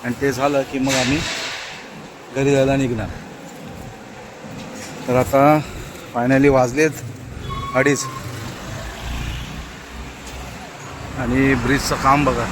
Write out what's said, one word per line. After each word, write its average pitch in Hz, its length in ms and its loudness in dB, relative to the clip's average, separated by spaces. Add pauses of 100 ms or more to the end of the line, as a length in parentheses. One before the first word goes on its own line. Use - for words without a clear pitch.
आणि 123 180 -2
ते 139 100 2
झालं 139 300 2 (100)
की 139 80 -2
मग 135 140 2
आम्ही 131 260 2 (1160)
घरी 139 160 4
जायला 135 240 6
निघणार. 120 340 0 (2000)
तर 123 80 2
आता 131 280 6 (720)
finally 135 340 6
वाजलेत 135 420 4 (840)
अडीच 135 280 4 (3250)
आणि 135 340 4
ब्रिजचं 131 500 2
काम 139 220 6
बघा 120 260 2